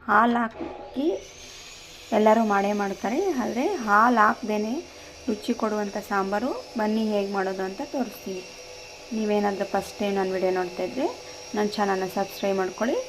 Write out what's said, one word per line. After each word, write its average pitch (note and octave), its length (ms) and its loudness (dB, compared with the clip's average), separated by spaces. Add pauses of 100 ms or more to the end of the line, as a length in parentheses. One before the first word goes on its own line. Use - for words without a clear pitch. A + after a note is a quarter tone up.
ಹಾಲು A#3 360 6
ಹಾಕಿ - 640 -4 (1080)
ಎಲ್ಲರೂ A3 260 8 (100)
ಮಾಡೇ G3 180 4 (100)
ಮಾಡ್ತಾರೆ, G3 380 -2 (220)
ಆದರೆ A3 240 0 (220)
ಹಾಲು A3 380 8
ಹಾಕ್ದೇನೆ G#3+ 480 0 (540)
ರುಚಿ A3+ 340 -2
ಕೊಡುವಂಥ G#3 360 -2 (120)
ಸಾಂಬಾರು G3+ 400 0 (300)
ಬನ್ನಿ G#3+ 240 2 (100)
ಹೇಗೆ G3+ 240 2
ಮಾಡೋದು F#3+ 320 0
ಅಂತ F#3+ 120 -8 (140)
ತೋರಿಸ್ತೀನಿ. G3 480 -4 (720)
ನೀವೇನಾದರೂ G#3 600 2
ಫಸ್ಟ್ G3 260 -2
ಟೈಮ್ G3+ 180 0
ನನ್ನ F#3+ 180 0
ವಿಡಿಯೋ F#3 220 2
ನೋಡ್ತಾ F3+ 300 -4
ಇದ್ದರೆ C4 180 -2 (480)
ನನ್ನ G#3 120 2 (100)
ಚಾನಲ್ನ F#3+ 400 0
ಸಬ್ಸ್ಕ್ರೈಬ್ G3 460 0
ಮಾಡ್ಕೊಳ್ಳಿ. A3 340 0 (120)